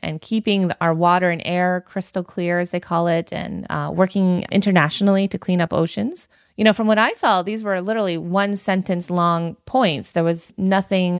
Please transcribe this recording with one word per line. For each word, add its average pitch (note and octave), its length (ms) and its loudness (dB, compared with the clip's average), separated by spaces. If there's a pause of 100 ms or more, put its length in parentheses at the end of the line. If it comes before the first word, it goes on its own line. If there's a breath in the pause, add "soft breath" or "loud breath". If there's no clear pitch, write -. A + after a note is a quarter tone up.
and D#3 180 -6
keeping G3+ 580 0
our E3 140 2
water F3 380 4
and E3 120 -4
air F3+ 440 0
crystal F#3 360 -6
clear, F3 360 -2
as F3 100 -2
they F3 100 -4
call E3+ 280 0
it, E3 240 0
and, - 400 -8
uh, D3 200 -4
working F#3 600 2
internationally G3 800 2
to F#3 100 -6
clean F3+ 200 0
up E3+ 140 -2
oceans. G3+ 540 -2 (280 soft breath)
You G#3+ 100 2
know, G#3+ 80 6
from A3 140 -2
what G#3+ 120 4
I B3+ 140 2
saw, G#3+ 280 2
these G#3+ 220 -6
were G3 180 -2
literally G3 360 -2
one G3 380 0
sentence F#3 540 -2
long E3+ 460 0 (100)
points. G3+ 460 0
There E3 140 0
was E3 300 -2
nothing F#3+ 640 0